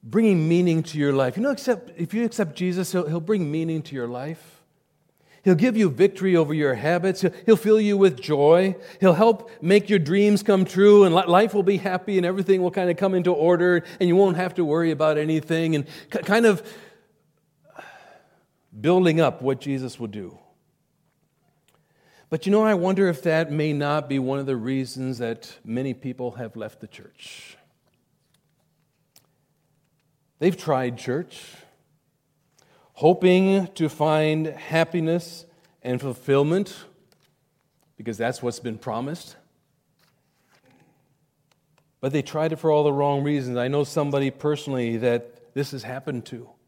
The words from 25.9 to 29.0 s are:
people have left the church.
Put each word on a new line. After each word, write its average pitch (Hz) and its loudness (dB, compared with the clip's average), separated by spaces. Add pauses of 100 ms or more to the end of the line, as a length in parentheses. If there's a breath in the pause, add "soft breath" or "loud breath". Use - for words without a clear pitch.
people 127 -10
have 117 -14
left 107 -14
the 107 -18
church. - -20 (2750)